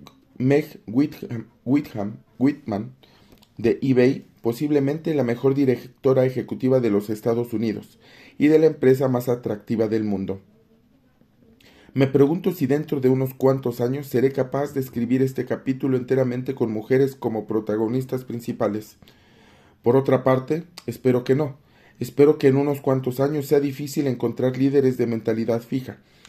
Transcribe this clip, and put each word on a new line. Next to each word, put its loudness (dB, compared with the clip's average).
Meg 0
Whitham, -4
Whitham, -4
Whitman -4
de 2
eBay 2
posiblemente -2
la 2
mejor 0
directora 0
ejecutiva 0
de 2
los 0
Estados -4
Unidos -4
y 4
de 6
la 6
empresa 4
más -2
atractiva -2
del -2
mundo. -4
Me 4
pregunto 2
si -2
dentro -2
de 2
unos 0
cuantos 0
años -2
seré 0
capaz -4
de -4
escribir -2
este -2
capítulo -2
enteramente -2
con -2
mujeres 0
como -4
protagonistas -2
principales. -6
Por 4
otra 2
parte, 0
espero 0
que 2
no. -2
Espero 4
que 2
en 4
unos -2
cuantos -2
años -2
sea 2
difícil -4
encontrar -2
líderes 2
de 0
mentalidad -2
fija, -8